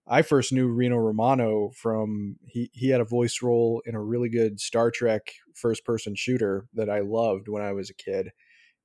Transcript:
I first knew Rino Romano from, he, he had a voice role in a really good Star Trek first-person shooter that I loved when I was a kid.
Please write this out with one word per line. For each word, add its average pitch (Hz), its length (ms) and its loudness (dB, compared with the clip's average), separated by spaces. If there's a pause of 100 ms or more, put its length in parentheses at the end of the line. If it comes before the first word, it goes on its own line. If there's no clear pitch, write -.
I 143 160 4
first 131 300 2
knew 127 160 2
Rino 123 280 2
Romano 110 760 2
from, 107 640 -4 (100)
he, 120 260 -8
he 131 180 -2
had 127 100 4
a 117 40 0
voice 120 380 -2
role 117 420 2
in 113 120 -6
a 107 60 -6
really 120 260 -2
good 113 320 0
Star 117 320 2
Trek 110 400 0 (220)
first-person 110 600 -4
shooter 107 600 -2
that 110 140 -2
I 104 120 -2
loved 107 480 -2
when 104 140 -6
I 101 100 -6
was 98 180 -8
a - 40 -20
kid. 95 360 -6 (540)